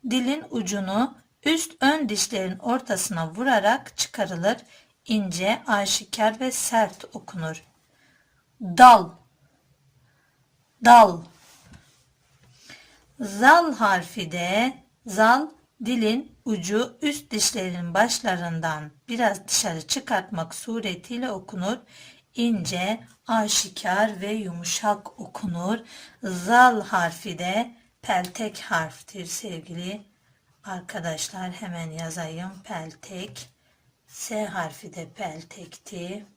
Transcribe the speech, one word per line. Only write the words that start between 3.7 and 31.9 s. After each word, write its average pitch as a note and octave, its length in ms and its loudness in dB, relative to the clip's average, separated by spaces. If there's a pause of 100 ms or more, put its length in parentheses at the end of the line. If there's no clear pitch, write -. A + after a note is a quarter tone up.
çıkarılır. F#3+ 600 -2 (480)
İnce, G3 600 -2
aşikar A3 760 0
ve C4 100 -2
sert - 600 -2
okunur. D#3+ 520 -10 (960)
Dal. G3 500 8 (1700)
Dal. G#3+ 380 10 (2000)
Zal C4 540 6
harfi F#3+ 580 0
de, F#3+ 440 0 (300)
zal A#3 420 4 (360)
dilin A#3 600 -2
ucu G#3+ 580 -2
üst D4 280 -4
dişlerin F3+ 640 -4
başlarından E3+ 960 0 (180)
biraz A3+ 400 0
dışarı E3 380 -2
çıkartmak F#3+ 680 -4
suretiyle A3+ 760 -8
okunur. G3 480 -6 (560)
İnce, G#3 680 -2 (260)
aşikar G#3 960 0
ve G3+ 120 -6
yumuşak G3+ 880 -4
okunur. F#3 580 -4 (440)
Zal A3 600 6
harfi F3 560 -2
de G3+ 360 -2 (280)
peltek G3+ 580 -4
harftir E3 640 -6
sevgili F3+ 760 -10 (640)
arkadaşlar. F3+ 840 -8
Hemen F3 400 -10